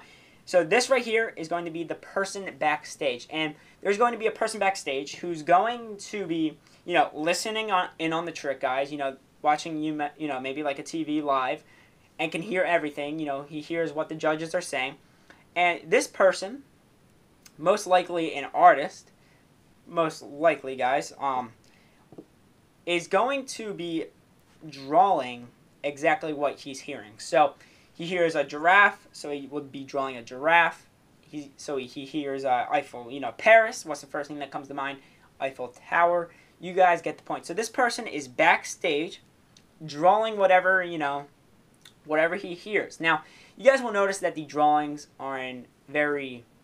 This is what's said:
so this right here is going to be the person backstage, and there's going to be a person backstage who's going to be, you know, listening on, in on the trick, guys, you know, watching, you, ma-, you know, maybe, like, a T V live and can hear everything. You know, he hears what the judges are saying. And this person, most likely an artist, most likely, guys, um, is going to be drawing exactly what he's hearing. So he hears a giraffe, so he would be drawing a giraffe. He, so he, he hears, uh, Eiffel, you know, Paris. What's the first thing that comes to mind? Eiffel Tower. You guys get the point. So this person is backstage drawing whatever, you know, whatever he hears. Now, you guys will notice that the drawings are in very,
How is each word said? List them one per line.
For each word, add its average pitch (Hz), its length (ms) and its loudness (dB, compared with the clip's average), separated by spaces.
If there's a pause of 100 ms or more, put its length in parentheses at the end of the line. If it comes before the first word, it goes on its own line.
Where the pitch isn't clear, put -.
(460)
so 180 180 4
this 214 260 2
right 254 140 4
here 226 340 0
is 160 100 -8
going 170 180 -4
to 165 60 -8
be 165 120 -6
the 156 120 -8
person 196 540 -6 (100)
backstage, 151 680 -2
and 156 260 -4 (260)
there's 202 160 0
going 240 160 2
to 214 60 -8
be 214 80 0
a 214 40 0
person 214 280 -4
backstage 151 560 -2
who's 170 280 -8
going 214 540 2
to 202 280 -8
be, 160 320 -2 (280)
you 175 80 -4
know, 156 200 4
listening 214 580 -2
on, 180 180 2 (100)
in 160 120 -2
on 170 140 -2
the 165 60 -8
trick, 139 280 -6
guys, 139 320 -2
you 151 60 -8
know, 135 200 -4 (240)
watching, 151 400 0
you, 156 120 -2
ma-, 147 240 -4
you 156 100 -6
know, 131 120 -4
maybe, 135 240 -6
like, 143 160 -4
a 147 40 -10
T 160 200 -6
V 151 180 -2
live 139 420 0 (540)
and 160 140 -4
can 170 100 -6
hear 185 220 -2
everything. 151 560 -2
You 156 60 -6
know, 139 180 -6
he 147 180 -12
hears 165 320 -4
what 156 160 -6
the 160 60 -10
judges 160 400 -2
are 175 60 -2
saying. 139 340 -6 (600)
And 175 300 2
this 233 220 2
person, 196 560 2 (920)
most 185 280 2
likely 175 480 2
an 135 200 -6
artist, 160 580 6 (760)
most 165 380 -2
likely, 143 520 0
guys, 127 440 0
um, 127 320 -2 (1300)
is 170 220 -2
going 262 380 0
to 214 280 -10
be 165 320 -6 (600)
drawing 139 840 0 (340)
exactly 151 500 -2
what 139 280 -2
he's 135 180 -12
hearing. 107 380 -12
So 151 360 2 (400)
he 170 120 -10
hears 170 280 0
a 143 100 0
giraffe, 175 680 4
so - 180 -12
he 143 180 -8
would 139 240 -10
be 139 120 -12
drawing 135 340 -6
a 117 60 -14
giraffe. 160 680 2 (300)
He, 143 380 -14
so 147 200 -6
he, 127 80 -4
he 135 200 -12
hears, 139 400 -6
uh, 123 260 2
Eiffel, 123 400 -4
you 143 80 -10
know, 123 180 -6
Paris. 226 480 6
What's 147 160 -8
the 139 60 -18
first 147 220 -6
thing 147 100 -10
that 139 120 -10
comes 143 180 -10
to 143 40 -12
mind? 139 260 -6 (400)
Eiffel 131 360 -6 (140)
Tower. 170 420 2 (280)
You 180 140 -10
guys 175 280 6
get 151 160 -8
the - 60 -20
point. 143 220 -8
So 170 80 -8
this 220 160 -4
person 240 380 -2
is 139 200 -6
backstage 160 920 0 (640)
drawing 196 520 2
whatever, 185 440 6
you 170 160 -6
know, 143 280 -2 (800)
whatever 160 300 2
he 180 180 -8
hears. 175 460 -4
Now, 160 240 0 (340)
you 196 80 -6
guys 262 160 8
will 240 100 -4
notice 196 280 2
that 175 140 -2
the 156 120 -10
drawings 147 640 2 (120)
are 135 180 -6
in 127 280 -8 (240)
very, 139 560 -2 (180)